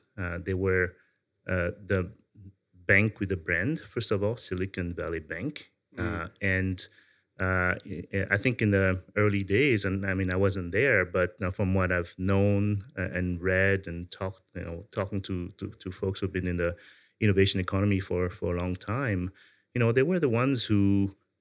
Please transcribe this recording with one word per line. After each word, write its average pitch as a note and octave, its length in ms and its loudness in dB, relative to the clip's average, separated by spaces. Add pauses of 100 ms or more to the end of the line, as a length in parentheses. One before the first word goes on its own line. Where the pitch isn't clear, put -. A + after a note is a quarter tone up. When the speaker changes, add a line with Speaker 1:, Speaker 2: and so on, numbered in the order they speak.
(180)
Speaker 1:
Uh, F2 200 -6
they F2 160 -4
were, F#2 400 0 (560)
uh, F2+ 220 0 (120)
the F#2 280 0 (760)
bank G#2 340 4
with F#2+ 100 -4
the F#2+ 80 0
brand, F2+ 420 -2
first - 320 -4
of G2+ 120 0
all, A2 140 0
Silicon F#2 560 -6
Valley E2 260 -6
Bank. E2 520 -10 (240)
Speaker 2:
Mm. G#2+ 300 -4
Speaker 1:
Uh, - 20 -12 (140)
and, F#2 460 0 (520)
uh, F#2 360 2 (380)
I, G2 180 0
I G2+ 60 2
think A#2 240 0
in G#2+ 100 4
the F#2+ 300 4 (140)
early G2+ 280 2
days, G#2+ 400 2
and G2 220 -2
I G2 80 -2
mean, F#2 180 0
I F2+ 60 0
wasn't F#2 340 0
there, G#2+ 340 2
but F2+ 340 -2
now F2+ 120 -2
from F#2+ 220 0
what F#2 180 2
I've F2 260 -2
known, G2+ 640 2 (140)
uh, F#2 200 -4
and F2+ 240 -2
read F#2+ 460 2
and E2+ 240 -8
talked, F#2+ 300 -8 (140)
you F2 80 -8
know, E2+ 280 -10
talking G2 320 -4
to, F2+ 340 -6
to, G2+ 120 -8
to - 220 -12
folks G2 280 -4
who've F#2 120 -2
been F#2 160 -2
in F2+ 100 -2
the F2 180 0 (440)
innovation G2 400 4
economy G2 400 2
for, F2+ 300 -2
for F2+ 260 -4
a F2 40 -2
long F2+ 160 -2
time, G2+ 560 -4 (420)
you B2 60 -2
know, A#2 120 6
they B2+ 120 4
were F3 160 2
the D3 100 2
ones A#2+ 360 2
who G2 500 4 (260)